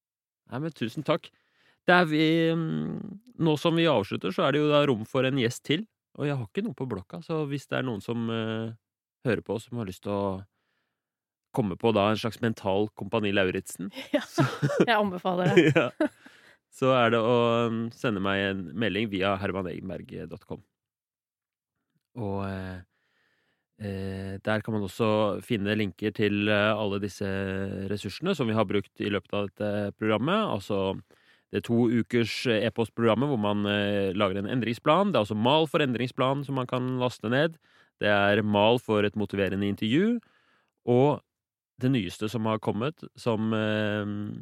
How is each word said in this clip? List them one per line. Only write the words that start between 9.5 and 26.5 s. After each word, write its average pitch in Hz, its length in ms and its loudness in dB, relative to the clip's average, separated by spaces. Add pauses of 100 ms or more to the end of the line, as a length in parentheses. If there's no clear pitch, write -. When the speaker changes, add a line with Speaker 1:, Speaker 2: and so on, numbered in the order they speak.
Speaker 1:
som - 200 -12
har 113 60 -6
lyst 92 180 -12
til 101 100 -4
å 98 320 -2 (1080)
komme 101 220 -2
på 117 180 2
da 104 160 4
en 107 60 2
slags 110 260 -6
mental 107 540 0
Kompani 104 380 -2
Lauritzen, 98 580 0 (100)
Speaker 2:
<laughs> - 120 -12
Ja, 285 80 2
Speaker 1:
så - 240 0 (420)
Speaker 2:
jeg 233 80 4
anbefaler 180 580 0
det. 156 200 4
Speaker 1:
<laughs> - 20 2
Ja. 156 340 0 (600)
Så 131 180 0
er 123 220 4
det 117 80 2
å, 117 500 2
mm, 113 240 -4
sende 107 300 -2
meg 98 240 0
en 98 160 -4 (100)
melding 104 380 -2
via 98 260 0
herman 92 300 -4
egenberg 87 420 -10 (200)
dot 85 180 -16
com. - 160 -12 (1500)
Og, 98 320 -4
eh, 92 320 -8 (1000)
eh, 98 640 -6
der 107 200 0
kan 113 120 -6
man 107 140 0
også 107 560 2
finne 104 320 0
linker 107 400 -2
til, 104 340 2
eh, 104 240 4